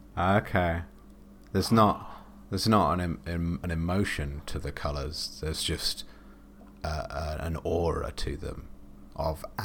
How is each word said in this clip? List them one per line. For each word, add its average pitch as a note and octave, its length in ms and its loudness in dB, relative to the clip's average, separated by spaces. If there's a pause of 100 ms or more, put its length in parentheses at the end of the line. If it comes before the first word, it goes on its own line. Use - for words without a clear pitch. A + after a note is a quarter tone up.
(180)
Okay. F2+ 640 4 (720)
There's G2 180 2
not, A2 520 4 (260)
there's F#2+ 180 0
not F#2+ 260 6
an F2+ 80 2
em-, E2+ 260 0
em-, E2+ 340 0
an - 80 -4
emotion E2 760 0
to - 100 -2
the D2 140 -4
colours. C#2+ 720 -4
There's D#2 200 -2
just, - 420 -2 (760)
uh, - 40 -2 (220)
uh, D2+ 300 -4
an D#2 240 -2
aura E2+ 500 0
to - 220 -2
them - 340 -8 (480)
of - 280 -2 (200)